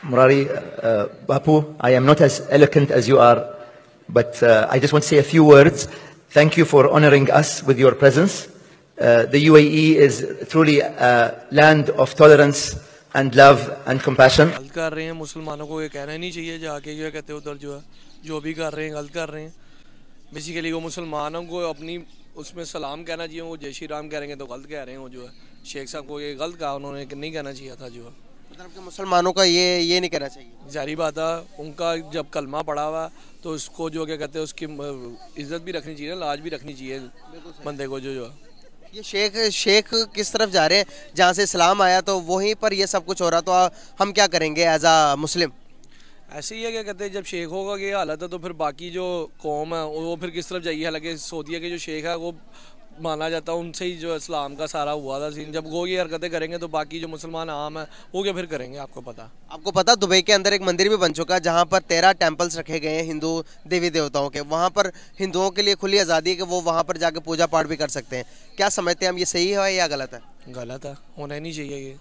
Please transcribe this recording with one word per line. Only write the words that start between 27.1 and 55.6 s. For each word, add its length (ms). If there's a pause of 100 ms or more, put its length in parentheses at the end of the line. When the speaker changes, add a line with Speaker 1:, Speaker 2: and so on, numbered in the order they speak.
Speaker 2:
नहीं 180
कहना 200
चाहिए 280
था 80
जो 160
है। 240 (240)
Speaker 3:
मतलब 140
कि 140
मुसलमानों 520
का 120
ये, 360
ये 200
नहीं 100
कहना 180
चाहिए। 220 (200)
Speaker 2:
जारी 260
बात 220
है, 200 (200)
उनका 520
जब 200
कलमा 320
पड़ा 200
हुआ, 280 (340)
तो 60
उसको 400
जो 160
क्या 100
कहते 220
हैं, 60
उसकी, 220
अ, 40 (680)
इज्जत 240
भी 100
रखनी 220
चाहिए, 200
लाज 260
भी 100
रखनी 240
चाहिए 240
Speaker 3:
बिल्कुल 540
सही। 120
Speaker 2:
बंदे 220
को 140
जो, 140
जो 120
है। 240 (440)
Speaker 3:
ये 80
शेख, 360
शेख 560
किस 380
तरफ 160
जा 180
रहे 120
हैं? 80 (300)
जहाँ 160
से 100
इस्लाम 400
आया, 180
तो 180
वहीं 360
पर 180
ये 140
सब 180
कुछ 180
हो 60
रहा, 120
तो 120
आ, 160 (300)
हम 140
क्या 140
करेंगे 400
as 180
a 320
Muslim? 340 (840)
Speaker 2:
ऐसे 240
ही 60
है, 100
क्या 100
कहते 220
हैं, 80
जब 120
शेखों 420
का 160
ये 120
हालत 280
है, 60
तो 100
फिर 140
बाकी 380
जो 400 (120)
कौम 320
है, 100
वो 320
फिर 140
किस 180
तरफ 140
जाएगी? 220
हालांकि 340
सऊदीया 420
के 100
जो 80
शेख 260
है, 120
वो 200 (640)
माना 300
जाता 220
है, 60
उनसे 260
ही 120
जो 200
इस्लाम 380
का 120
सारा 260
हुआ 280
था 100
सीन। 220
जब 140